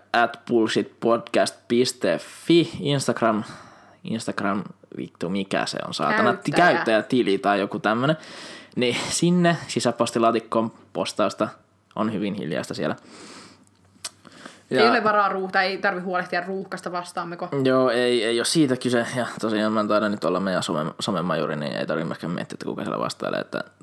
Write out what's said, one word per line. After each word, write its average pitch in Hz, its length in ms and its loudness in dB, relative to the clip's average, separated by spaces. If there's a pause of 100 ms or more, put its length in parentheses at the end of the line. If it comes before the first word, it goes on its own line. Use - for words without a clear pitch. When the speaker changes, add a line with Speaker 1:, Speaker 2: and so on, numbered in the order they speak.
(140)
Speaker 1:
at 117 260 2 (100)
bullshitpodcast 110 1040 2 (120)
piste 117 520 2 (260)
fi, 165 340 6
Instagram, 117 640 2 (600)
Instagram, 101 600 -4 (340)
vittu, 85 320 -8
mikä 98 360 -2
se - 120 -6 (100)
on, - 60 -10
saatana, - 400 2
ti-, - 180 -6
Speaker 2:
Käyttäjä. 170 240 6
Speaker 1:
käyttäjätili 110 600 2
tai 101 220 2
joku 104 200 -2
tämmönen. 123 380 2 (580)
Niin 120 200 0 (140)
sinne 170 480 4 (100)
sisäpostilaatikkoon 113 1040 0 (220)
postausta, 101 540 -2 (480)
on 110 180 -2
hyvin 98 200 -2
hiljaista 71 400 -6
siellä. - 220 -4 (1800)
Speaker 2:
Ei 247 60 0
Speaker 1:
Ja 240 140 6
Speaker 2:
ole 226 120 2
varaa 208 260 4
ruuhta, 190 320 -2
ei 190 160 0
tarvi 190 240 -2
huolehtia 180 400 -4
ruuhkasta, 190 500 -8
vastaammeko? 175 580 -8 (140)
Speaker 1:
Joo, 131 260 4
ei, 123 340 2
ei 117 160 2
oo 113 60 0
siitä 135 320 4
kyse. 120 380 0
Ja 120 100 0 (160)
tosiaan 107 320 0
mä 110 60 2
en 107 80 0
taida 104 220 2
nyt - 140 -4
olla 90 160 2
meidän 92 240 0
some-, 80 360 -2
somemajuri, 80 560 -2
niin 73 200 -6
ei 58 100 -4
tarvi 80 180 -2
myöskään 82 300 -6
miettiä, - 220 -8
että - 100 -10
kuka - 180 -6
siellä - 160 -4
vastailee. 50 400 -4
Että, - 240 -6 (200)